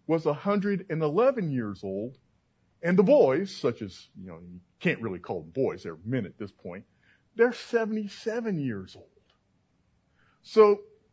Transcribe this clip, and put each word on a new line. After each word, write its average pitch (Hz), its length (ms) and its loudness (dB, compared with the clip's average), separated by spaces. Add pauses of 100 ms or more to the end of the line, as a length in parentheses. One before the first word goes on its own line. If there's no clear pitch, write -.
was 160 200 0
a 147 60 2
hundred 196 580 -2
and 160 120 -2
eleven 196 480 2
years 110 320 -4
old. 104 360 -8 (640)
And 180 140 2
the 208 60 8
boys, 196 500 4
such - 300 -2
as, - 240 -12 (140)
you 92 80 -16
know, 82 100 -14
you 90 220 -20 (180)
can't 127 220 -2
really 104 180 -6
call 95 220 -10
them 80 100 -16
boys, 113 320 -4
they're 80 220 -10
men 120 200 -4
at 127 140 -14
this 101 140 -12
point, - 320 -16 (500)
they're 233 180 2
seventy-seven 220 1080 -4
years 101 340 -6
old. - 120 -20 (1400)
So 208 400 6 (300)